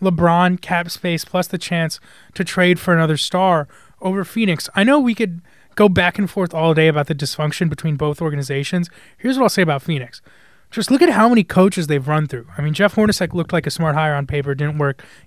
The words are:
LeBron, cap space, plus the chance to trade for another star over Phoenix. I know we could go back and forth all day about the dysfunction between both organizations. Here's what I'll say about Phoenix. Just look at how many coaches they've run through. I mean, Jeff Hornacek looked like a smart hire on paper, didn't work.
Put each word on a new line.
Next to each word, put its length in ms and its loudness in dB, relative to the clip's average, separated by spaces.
LeBron, 600 2
cap 300 -4
space, 340 -6
plus 240 -4
the 100 -6
chance 400 -4
to 100 -4
trade 340 2
for 160 0
another 220 2
star 500 0
over 240 -4
Phoenix. 520 -2
I 80 4
know 160 4
we 160 0
could 240 -4
go 140 6
back 300 0
and 120 -2
forth 240 -4
all 200 2
day 120 4
about 200 2
the 80 -4
dysfunction 540 -4
between 280 -4
both 260 -4
organizations. 640 -4
Here's 200 -4
what 80 2
I'll 40 4
say 140 0
about 200 0
Phoenix. 380 -6
Just 200 -4
look 120 4
at 80 6
how 180 4
many 140 4
coaches 440 2
they've 200 -2
run 200 0
through. 200 -10
I 60 -6
mean, 120 -2
Jeff 200 2
Hornacek 380 0
looked 200 -6
like 140 -2
a 40 -6
smart 240 -2
hire 200 0
on 120 -4
paper, 280 -4
didn't 240 -4
work. 240 -2